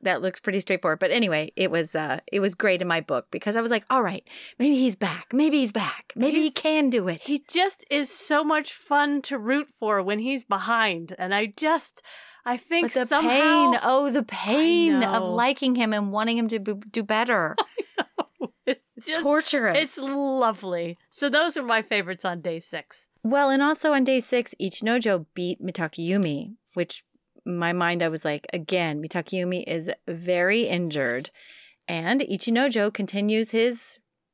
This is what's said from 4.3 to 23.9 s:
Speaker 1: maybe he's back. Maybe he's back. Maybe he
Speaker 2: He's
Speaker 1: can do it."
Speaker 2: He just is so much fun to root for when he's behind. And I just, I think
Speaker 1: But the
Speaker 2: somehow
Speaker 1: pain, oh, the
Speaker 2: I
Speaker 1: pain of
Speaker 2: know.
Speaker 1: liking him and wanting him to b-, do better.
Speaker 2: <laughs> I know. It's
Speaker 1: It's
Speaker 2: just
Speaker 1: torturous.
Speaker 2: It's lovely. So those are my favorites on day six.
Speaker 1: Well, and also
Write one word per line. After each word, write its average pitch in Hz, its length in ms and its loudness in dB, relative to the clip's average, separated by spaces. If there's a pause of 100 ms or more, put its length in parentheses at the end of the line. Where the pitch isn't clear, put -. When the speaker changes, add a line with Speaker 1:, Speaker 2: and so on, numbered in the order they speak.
Speaker 1:
maybe 277 180 4
he's 254 200 4
back. 180 380 -4
Maybe 302 260 4
he's 240 140 2
back. - 420 -6
Maybe 294 220 2
he 311 80 4
Speaker 2:
He's 311 80 0
Speaker 1:
can 311 360 2
do 220 200 0
it." 165 180 -6
Speaker 2:
He 285 220 -2
just 381 420 0
is 285 180 0
so - 340 0
much 302 280 0
fun 285 520 0
to 277 140 -6
root 254 300 0 (100)
for 214 240 0
when 202 180 -2
he's 254 260 -4
behind. 196 760 0
And 185 160 -2
I 214 120 0
just, 311 540 -2 (440)
I 240 120 -2
think 330 360 -2
Speaker 1:
But 262 80 2
the 247 60 0
Speaker 2:
somehow 240 220 2 (420)
Speaker 1:
pain, 240 120 2
oh, 269 260 4
the 262 120 2
Speaker 2:
I - 60 -4
Speaker 1:
pain 311 760 2
of 196 200 0
Speaker 2:
know. 185 100 -2
Speaker 1:
liking 254 420 2
him 226 180 2
and 208 180 0
wanting 220 260 0
him 233 120 0
to 226 100 -2
b-, 202 140 -4 (160)
do 226 140 -4
better. 214 540 0
Speaker 2:
<laughs> - 420 -6
I - 40 -4 (380)
know. - 100 -8 (140)
It's - 180 -2 (120)
Speaker 1:
It's 226 120 -16
Speaker 2:
just 320 140 -2
Speaker 1:
torturous. 285 560 2
Speaker 2:
It's 302 200 -2
lovely. 233 1000 -2 (140)
So 285 180 -2
those 302 280 2
are 285 60 -6
my 226 180 2
favorites 190 440 -4
on 175 160 -4
day 165 180 -4
six. - 480 -14 (160)
Speaker 1:
Well, 277 260 4
and 269 120 4
also 302 320 2